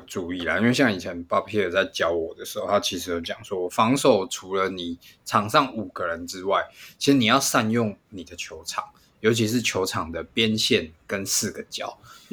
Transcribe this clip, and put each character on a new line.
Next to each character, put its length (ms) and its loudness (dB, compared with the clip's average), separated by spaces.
注 260 -6
意 120 -6
啦， 160 0
因 60 4
为 80 6
像 200 4
以 60 -6
前 280 -8
Bob 200 0
Pierre 240 0
在 140 2
教 260 0
我 240 -2
的 100 -12
时 140 -10
候， 80 -4
他 120 4
其 200 -2
实 120 -6
有 80 -2
讲 240 -8
说， 260 -4
防 280 4
守 300 4
除 280 -8
了 140 2
你 300 -8
场 240 0
上 260 2
五 100 -6
个 200 -8
人 200 -6
之 200 -10
外， 180 2
其 120 4
实 60 6
你 80 4
要 140 6
善 320 2
用 260 0
你 140 -12
的 120 -18
球 280 -12
场， 200 -6
尤 140 4
其 140 2
是 140 0
球 220 0
场 280 -4
的 120 -6
边 340 0
线 340 2
跟 180 -4
四 260 -2
个 120 -10
角。 340 -10